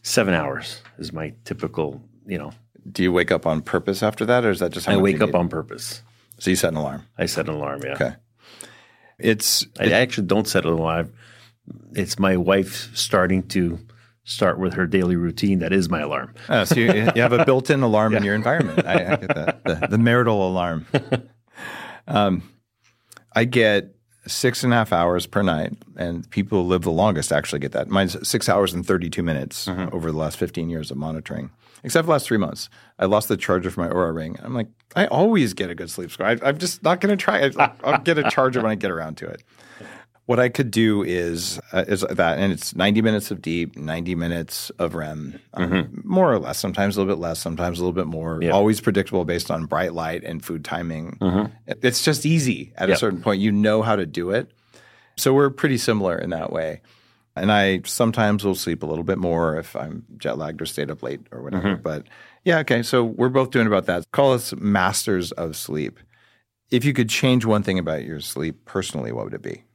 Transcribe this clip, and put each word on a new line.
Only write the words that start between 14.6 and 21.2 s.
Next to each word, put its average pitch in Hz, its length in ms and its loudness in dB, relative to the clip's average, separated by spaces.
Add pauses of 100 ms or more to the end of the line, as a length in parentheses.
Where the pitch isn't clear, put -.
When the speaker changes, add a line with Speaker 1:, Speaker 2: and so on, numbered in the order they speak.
Speaker 1:
her 92 140 0
daily 90 280 2
routine. 87 440 0
That 85 140 -2
is 92 160 2
my 82 100 -2
alarm. 73 340 -6 (160)
Speaker 2:
Oh, 107 140 4
so 147 160 2
you, 117 120 4 (240)
you 117 60 4
have 120 120 4
a 120 120 4
built-in 131 380 4
alarm 107 320 4
in 101 80 2
Speaker 1:
<laughs> - 0 -
Yeah. 101 40 0
Speaker 2:
your 101 80 2
environment. 117 500 0
I, 90 80 -2 (200)
I - 40 2
get - 180 -4
that. - 280 -10
The, 82 280 -2
the 107 80 2
marital 117 500 4
alarm. 87 420 -2
<laughs> - 40 -4 (1120)